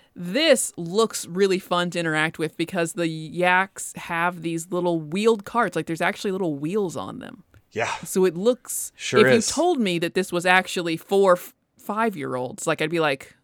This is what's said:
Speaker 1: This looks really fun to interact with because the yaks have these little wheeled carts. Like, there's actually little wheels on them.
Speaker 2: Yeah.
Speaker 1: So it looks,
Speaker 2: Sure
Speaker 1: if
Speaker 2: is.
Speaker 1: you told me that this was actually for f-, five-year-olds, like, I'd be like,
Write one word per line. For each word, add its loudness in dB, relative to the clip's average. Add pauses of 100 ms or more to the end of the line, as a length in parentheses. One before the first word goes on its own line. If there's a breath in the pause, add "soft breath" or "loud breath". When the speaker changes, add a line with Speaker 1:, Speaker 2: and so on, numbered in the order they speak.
(140 soft breath)
Speaker 1:
This 2
looks -2
really 2
fun -2
to -6
interact 0
with -4
because -2
the -2
yaks -2
have -2
these -4
little 0
wheeled 0
carts. -2
Like, -4
there's -4
actually -2
little -2
wheels -4
on -10
them. -16 (260)
Speaker 2:
Yeah. -2 (100)
Speaker 1:
So 2
it 0
looks, -2
Speaker 2:
Sure 4
Speaker 1:
if 6
Speaker 2:
is. 4
Speaker 1:
you -2
told 2
me 2
that -2
this -2
was -2
actually 2
for 6
f-, -6 (240)
five-year-olds, -4
like, 0
I'd -2
be 0
like, -2